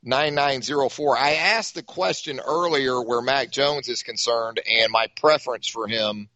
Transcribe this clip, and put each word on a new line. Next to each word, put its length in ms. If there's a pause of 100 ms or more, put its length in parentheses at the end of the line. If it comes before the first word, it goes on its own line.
nine 320
nine 280
zero 280
four. 280
I 160
asked 420
the 80
question 560
earlier 640
where 200
Mac 300
Jones 380
is 120
concerned 680
and 240
my 240
preference 520
for 200
him 480